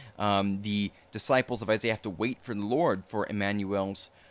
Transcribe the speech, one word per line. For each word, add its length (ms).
um, 460
the 280
disciples 500
of 80
Isaiah 240
have 80
to 80
wait 320
for 140
the 100
Lord 420
for 200
Emmanuel's 800